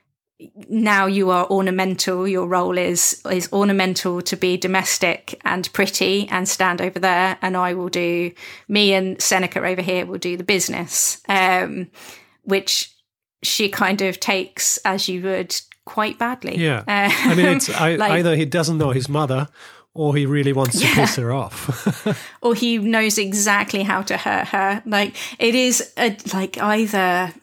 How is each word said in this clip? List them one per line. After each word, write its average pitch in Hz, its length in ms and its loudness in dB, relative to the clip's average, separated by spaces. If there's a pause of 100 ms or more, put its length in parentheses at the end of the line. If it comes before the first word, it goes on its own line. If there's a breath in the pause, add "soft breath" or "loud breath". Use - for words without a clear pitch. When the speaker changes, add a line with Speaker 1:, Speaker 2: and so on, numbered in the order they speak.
(680 loud breath)
Speaker 1:
now 208 380 4
you 196 240 2
are 180 180 4
ornamental. 190 800 0
Your 185 200 -2
role 180 300 0
is, 175 520 0
is 185 220 -2
ornamental 190 720 0
to 175 160 -4
be 185 180 0
domestic 185 880 -2
and 180 300 -2
pretty 196 560 0
and 185 180 -2
stand 185 340 0
over 185 180 -4
there, 185 420 2
and 185 160 -2
I 180 160 0
will 180 160 -4
do, 175 420 -2 (360 loud breath)
me 208 260 4
and 190 280 0
Seneca 185 440 0
over 185 160 -2
here 180 240 -2
will 185 140 -10
do 180 180 -6
the 180 60 -8
business," - 840 -2
um, 185 640 0 (540 loud breath)
which - 500 -2 (500)
she - 260 0
kind 196 320 0
of 185 180 -2
takes, - 640 -2
as 196 240 0
you 180 140 -4
would, 185 360 -4 (260)
quite 214 340 -4
badly. 247 380 -4
Speaker 2:
Yeah. 143 300 0
I 202 480 2
mean, 175 120 6
it's 175 220 2
Speaker 1:
Um, - 60 -4
<laughs> - 40 -2
Speaker 2:
I, 165 160 2
Speaker 1:
like 151 160 2
Speaker 2:
either 170 240 4
he 156 100 2
doesn't 160 320 0
know 147 140 2
his 131 180 -2
mother 143 380 0 (500 loud breath)
or 147 180 2
he 147 120 2
really 139 260 2
wants 131 260 0
to 269 60 2
Speaker 1:
Yeah. 294 100 4
Speaker 2:
piss - 200 2
her 120 180 -2
off. - 720 -4 (260 loud breath)
<laughs> - 100 -20
Speaker 1:
Or 233 140 2
he 233 220 0
knows 220 400 0
exactly 202 640 0
how 196 200 -2
to 196 140 -4
hurt 196 320 -2
her. 196 360 0
Like, 208 300 0 (240 loud breath)
it 233 160 2
is 254 420 2
a, 226 180 0 (180)
like, 190 280 -4
either 196 800 2